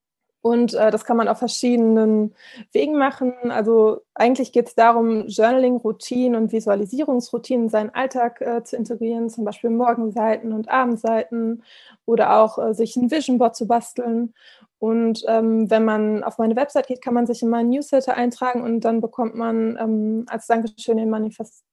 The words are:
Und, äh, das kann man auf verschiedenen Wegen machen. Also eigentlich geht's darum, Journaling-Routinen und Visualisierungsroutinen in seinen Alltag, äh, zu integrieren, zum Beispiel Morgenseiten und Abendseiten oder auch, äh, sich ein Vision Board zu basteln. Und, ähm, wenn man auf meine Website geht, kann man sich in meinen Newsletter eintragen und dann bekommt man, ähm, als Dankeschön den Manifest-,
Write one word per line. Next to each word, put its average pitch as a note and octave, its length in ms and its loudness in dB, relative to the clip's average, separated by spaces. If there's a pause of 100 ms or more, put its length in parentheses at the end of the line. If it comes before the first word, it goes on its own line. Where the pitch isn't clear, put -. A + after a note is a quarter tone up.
(500)
Und, A#3+ 240 2
äh, G#3+ 160 2
das A3 160 -2
kann A#3+ 100 0
man A3 120 2
auf G#3 100 0
verschiedenen A3 960 2 (380)
Wegen D4 260 0
machen. C4+ 360 -2 (180)
Also A3 500 2 (140)
eigentlich B3 360 0
geht's A#3 220 0
darum, A3+ 540 2
Journaling-Routinen A#3+ 1120 0
und A3 100 0
Visualisierungsroutinen A#3+ 1120 -2
in A3 40 -2
seinen G#3+ 220 -2
Alltag, B3+ 500 -4
äh, A#3 220 -4
zu - 120 -10
integrieren, A#3 540 -4
zum A3+ 160 -8
Beispiel G#3 240 -4
Morgenseiten A3+ 840 0
und G#3+ 160 -6
Abendseiten A#3 920 -2 (440)
oder G#3+ 340 4
auch, A3 180 4
äh, A3+ 160 0
sich A3+ 220 -2
ein B3 160 0
Vision C4 260 0
Board A#3 180 2
zu G#3+ 120 -6
basteln. A#3 640 -2 (460)
Und, A3+ 480 0
ähm, A3+ 420 2
wenn A3 160 4
man G#3+ 380 0
auf - 160 -6
meine A3+ 160 0
Website C#4 320 0
geht, B3 160 -8
kann B3 100 -4
man A#3+ 140 2
sich A#3+ 160 -4
in A3+ 60 0
meinen A#3 200 0
Newsletter C4+ 480 0
eintragen B3 460 -2
und A#3 180 -2
dann A3+ 200 0
bekommt A3+ 340 -6
man, A3+ 440 -2
ähm, A3 500 -2
als - 180 -10
Dankeschön A3+ 500 -2
den A3 140 -2
Manifest-, A3 600 -8